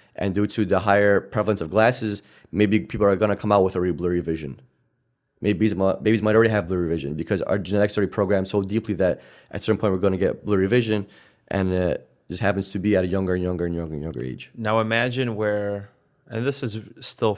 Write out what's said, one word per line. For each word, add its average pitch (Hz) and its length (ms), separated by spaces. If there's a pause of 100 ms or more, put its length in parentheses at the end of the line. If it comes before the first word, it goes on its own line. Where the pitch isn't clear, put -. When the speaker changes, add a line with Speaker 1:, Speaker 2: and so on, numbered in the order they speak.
(160)
Speaker 1:
and 95 200
due 104 120
to 110 180
the 92 140
higher 101 420
prevalence 104 400
of 80 100
glasses, 110 500 (300)
maybe 101 300
people 101 260
are 98 80
gonna 101 220
come 104 140
out 101 120
with 92 120
a 90 60
really 90 140
blurry 87 240
vision. 78 400 (800)
Maybe 98 200
babies 104 160
mi-, 95 260
babies 107 200
might 107 140
already 113 160
have 101 160
blurry 87 220
vision 76 260
because 82 280
our 101 140
genetics 101 400
already 98 140
programmed 98 380
so 104 120
deeply 104 340
that 90 260 (280)
at - 120
a - 20
certain 104 160
point 101 140
we're 95 60
gonna 95 180
get 87 280
blurry 98 220
vision, 107 400 (400)
and 95 240
it 90 360 (220)
just 92 120
happens 98 320
to 101 60
be 101 160
at 92 80
a 92 40
younger 92 260
and 90 100
younger 90 220
and 85 100
younger 82 180
and 73 100
younger 78 180
age. 64 340
Speaker 2:
Now 110 260
imagine 120 540
where, 104 540 (380)
and 117 180
this 139 160
is 110 180 (200)
still - 380